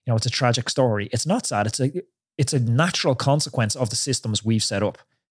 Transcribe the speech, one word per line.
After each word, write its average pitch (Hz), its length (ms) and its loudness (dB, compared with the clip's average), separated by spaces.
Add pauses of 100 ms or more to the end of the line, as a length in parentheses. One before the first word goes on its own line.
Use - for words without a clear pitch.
You 123 60 -2
know, 110 60 2
it's 107 80 0
a 123 40 -2
tragic 120 400 0
story." 110 440 2
It's 113 120 -2
not 202 220 0
sad. 104 180 0
It's 110 140 -4
a, 131 100 2 (480)
it's 135 140 0
a 143 80 2
natural 131 560 2
consequence 131 600 0
of 123 140 -2
the - 40 -4
systems 113 480 -2
we've 110 180 2
set 101 220 -2
up. 98 140 -2 (340)